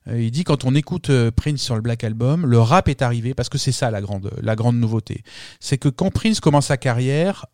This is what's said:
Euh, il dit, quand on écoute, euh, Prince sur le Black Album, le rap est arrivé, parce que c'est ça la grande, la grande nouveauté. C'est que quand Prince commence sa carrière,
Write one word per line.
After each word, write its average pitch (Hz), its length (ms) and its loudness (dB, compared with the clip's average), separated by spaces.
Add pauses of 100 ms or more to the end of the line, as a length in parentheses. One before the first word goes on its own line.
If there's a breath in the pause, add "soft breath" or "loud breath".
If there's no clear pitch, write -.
Euh, 117 120 -2
il 117 100 0
dit, 160 140 -2
quand 143 200 0
on 131 100 2
écoute, 151 360 -2
euh, 120 200 4
Prince 147 300 -2
sur - 160 -2
le 107 40 -2
Black 117 240 -4
Album, 127 420 0
le 120 120 6
rap 139 300 4
est 143 140 -2
arrivé, 120 320 -2
parce - 140 -4
que 143 100 -6
c'est 135 140 -2
ça 120 180 -2
la 104 100 -4
grande, 98 300 -6 (120)
la 110 140 0
grande 120 200 2
nouveauté. 113 460 -2 (380 loud breath)
C'est - 180 -2
que 147 100 0
quand 185 220 0
Prince - 300 -2
commence 147 260 4
sa 143 100 0
carrière, 135 760 -2